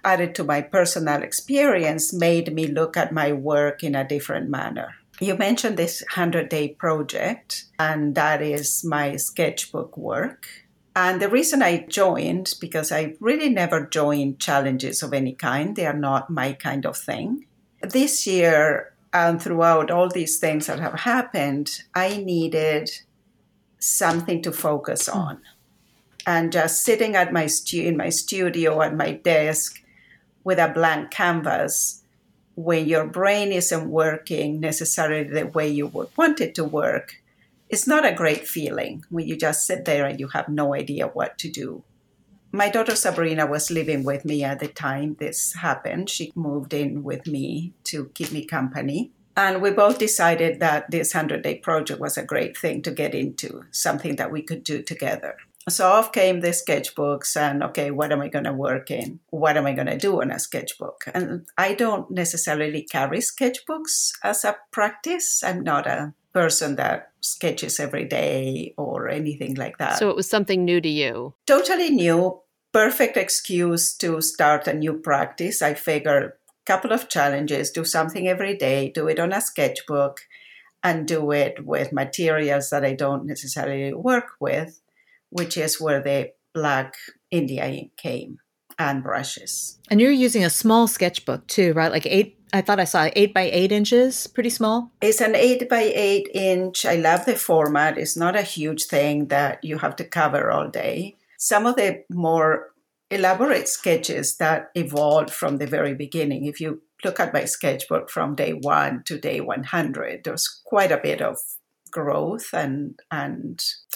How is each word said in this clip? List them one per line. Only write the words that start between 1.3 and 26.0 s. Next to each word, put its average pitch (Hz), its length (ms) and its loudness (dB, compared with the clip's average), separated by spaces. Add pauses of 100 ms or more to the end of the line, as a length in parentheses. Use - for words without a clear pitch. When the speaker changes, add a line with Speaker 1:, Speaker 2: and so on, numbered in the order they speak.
Speaker 1:
made 170 400 2
me 160 120 0
look 156 300 0
at 160 160 0
my 151 200 2
work 147 520 0
in 147 100 -2
a 139 140 0
different 147 400 -4
manner. - 460 -6 (260)
You 190 160 -2
mentioned 214 400 0
this 170 340 -2
hundred-day 165 580 0 (100)
project, - 880 -4 (120)
and 151 360 0
that 151 260 2
is 147 420 -2
my 147 340 -2
sketchbook - 840 -4
work. - 480 -6 (500)
And 185 240 2
the 202 80 2
reason 277 340 4
I 175 240 2
joined, 175 760 0
because 160 300 -4
I 156 300 -2
really 294 280 0
never 175 380 2
joined 147 540 0
challenges 135 640 0
of 143 100 -6
any 131 220 -2
kind. 147 420 -4
They 185 100 -2
are 147 100 -2
not 139 340 -2
my 135 240 -2
kind 135 320 -6
of 156 100 -4
thing. - 500 -6 (360)
This 262 440 0
year, 165 680 4 (180)
and 170 280 4
throughout 165 500 4
all 175 180 4
these 175 300 -2
things 151 280 0
that 156 140 -4
have 160 200 -4
happened, 151 840 -2 (120)
I 190 220 0
needed 160 720 0 (880)
something 170 640 0
to 170 100 -4
focus - 540 -2
Speaker 2:
Hmm. - 120 -2
Speaker 1:
on. 170 240 -6 (840)